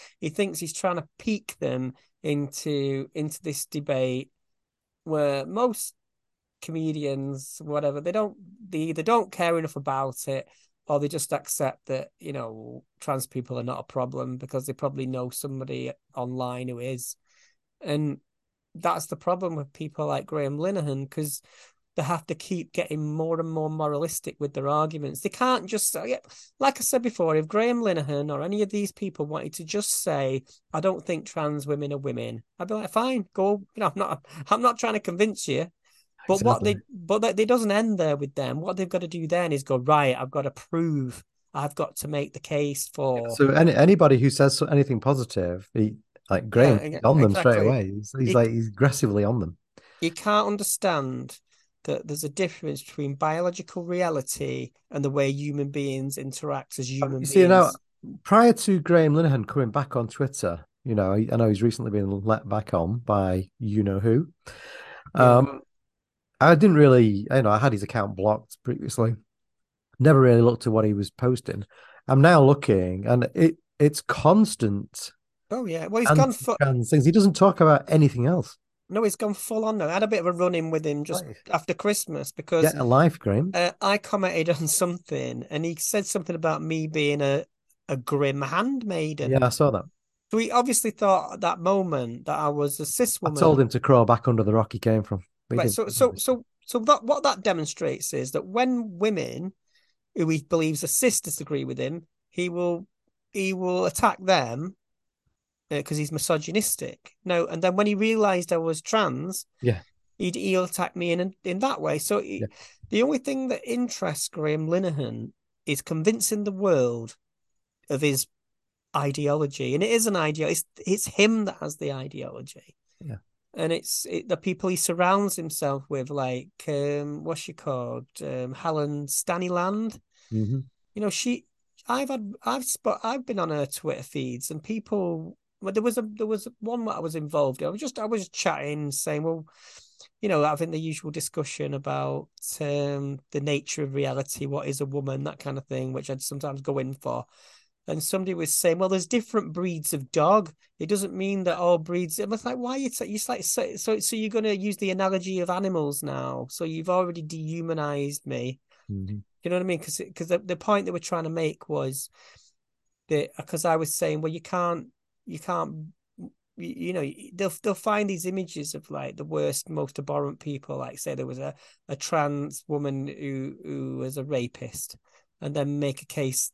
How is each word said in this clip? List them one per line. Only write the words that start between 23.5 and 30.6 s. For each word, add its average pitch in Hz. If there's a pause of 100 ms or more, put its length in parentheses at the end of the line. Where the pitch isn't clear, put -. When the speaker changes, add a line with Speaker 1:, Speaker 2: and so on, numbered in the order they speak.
Speaker 1:
more 156
moralistic 156
with 143
their 135
arguments. 151
They 202
can't 254
just, -
uh, 202
yeah, 247 (400)
like 269
I 247
said 247
before, 175
if 156
Graham 233
Linehan 151
or 143
any 202
of 196
these 202
people 160
wanted 151
to 165
just 208 (120)
say, 139 (280)